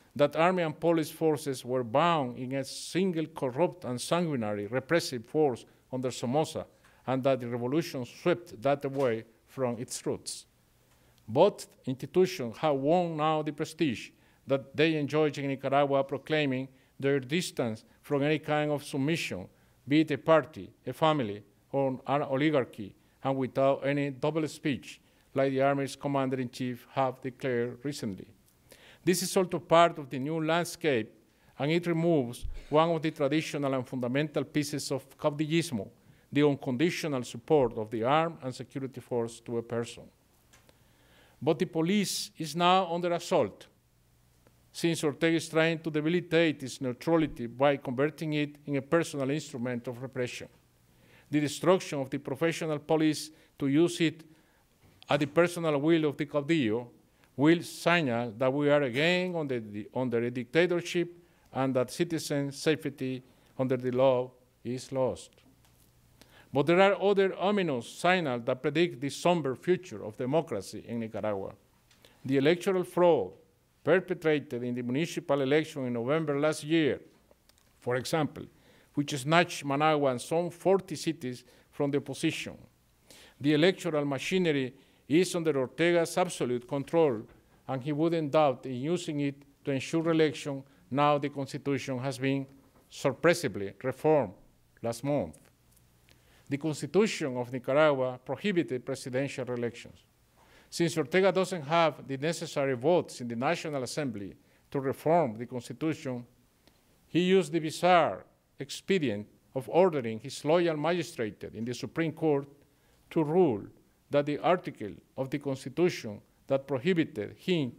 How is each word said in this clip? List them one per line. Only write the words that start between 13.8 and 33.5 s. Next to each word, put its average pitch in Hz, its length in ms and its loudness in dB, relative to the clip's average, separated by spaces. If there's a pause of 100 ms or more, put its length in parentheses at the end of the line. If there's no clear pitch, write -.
that 131 280 -2
they 156 220 2
enjoy 147 320 0
in 139 200 -4
Nicaragua, 139 540 2
proclaiming 135 640 -2 (300)
their 139 220 2
distance 127 640 -4 (180)
from 143 200 0
any 151 160 2
kind 151 320 0
of 143 120 -2
submission, 135 640 -4 (400)
be 147 140 4
it 156 100 2
a 135 80 -2
party, 156 540 2 (140)
a 165 60 -8
family, 127 500 0 (280)
or 135 360 -2
an 143 160 0
oligarchy, 135 720 -2 (280)
and 135 140 0
without 135 500 2
any 143 240 0
double 151 380 -2
speech, - 520 -6 (340)
like 135 180 2
the 131 80 0
army's 139 340 2
commander-in-chief 131 960 -4
have 131 280 -2
declared 123 640 -4
recently. 117 420 -6 (800)
This 180 180 2
is 180 140 -4
also 180 220 0
part 165 400 6
of 135 120 -12
the 143 80 -6
new 156 260 -4
landscape, 156 680 0 (440)
and 143 120 0
it 175 160 0
removes 160 600 0 (220)
one 160 220 4
of 160 120 0
the 160 80 0
traditional 147 640 -2